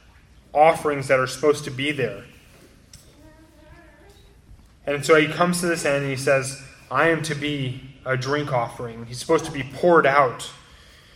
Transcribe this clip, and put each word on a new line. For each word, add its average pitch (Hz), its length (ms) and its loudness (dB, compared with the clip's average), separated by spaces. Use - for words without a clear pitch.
offerings 147 560 2
that 135 120 4
are 127 80 0
supposed 147 380 0
to 143 60 -10
be 135 200 -4
there. 110 320 -6
And 143 200 -4
so 160 100 6
he 156 120 6
comes 175 320 0
to 175 80 -2
this 165 180 -2
end 143 180 0
and 139 80 -4
he 131 60 -4
says, 135 440 0
"I 147 200 2
am 156 140 0
to 156 120 -6
be 139 540 -6
a 131 140 -2
drink 143 340 -4
offering." 117 540 -6
He's 120 140 -14
supposed 160 260 0
to 151 60 -10
be 143 100 -6
poured 156 460 4
out. 135 420 2